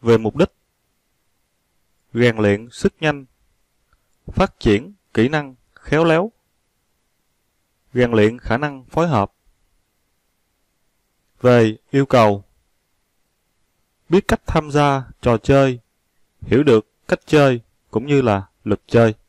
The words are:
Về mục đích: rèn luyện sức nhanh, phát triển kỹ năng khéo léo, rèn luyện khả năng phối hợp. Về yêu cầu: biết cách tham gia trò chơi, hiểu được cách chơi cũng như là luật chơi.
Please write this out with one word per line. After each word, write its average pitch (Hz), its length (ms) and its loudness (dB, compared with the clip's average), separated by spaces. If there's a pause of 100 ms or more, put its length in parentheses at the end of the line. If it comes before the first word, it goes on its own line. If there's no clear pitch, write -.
Về 113 160 2
mục 110 180 -4
đích: 165 160 -2 (1600)
rèn 117 240 0
luyện 107 340 0
sức - 280 -4
nhanh, 147 260 -4 (1000)
phát - 320 -4
triển 123 340 -2 (200)
kỹ - 160 0
năng 147 260 -6 (180)
khéo 156 320 -4
léo, 170 260 0 (1600)
rèn 120 180 0
luyện 110 280 0
khả 113 180 -4
năng 139 280 -8
phối 165 220 -4
hợp. 110 260 -2 (2000)
Về 117 360 2 (120)
yêu 139 160 0
cầu: 107 380 2 (1700)
biết 185 180 0
cách - 180 -4
tham 151 260 -4
gia 143 320 0 (180)
trò 117 160 0
chơi, 135 420 0 (640)
hiểu 131 220 0
được 120 240 2 (200)
cách - 180 -4
chơi 139 360 2 (300)
cũng 117 160 -6
như 143 140 2
là 101 260 0 (160)
luật 104 240 -4
chơi. 117 260 2 (160)